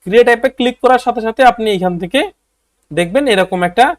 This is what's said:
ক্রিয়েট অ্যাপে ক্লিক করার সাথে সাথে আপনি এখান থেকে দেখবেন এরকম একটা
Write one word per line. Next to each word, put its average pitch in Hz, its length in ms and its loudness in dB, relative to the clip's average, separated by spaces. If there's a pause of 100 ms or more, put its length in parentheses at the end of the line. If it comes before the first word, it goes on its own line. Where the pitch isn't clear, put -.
ক্রিয়েট 226 260 4
অ্যাপে 240 260 0
ক্লিক 247 260 -2
করার 247 220 2
সাথে 233 220 -4
সাথে 226 140 -4 (100)
আপনি 220 160 -6 (100)
এখান 180 240 -2
থেকে 190 180 -4 (760)
দেখবেন 180 260 -2 (100)
এরকম 185 260 0 (100)
একটা 233 160 2 (140)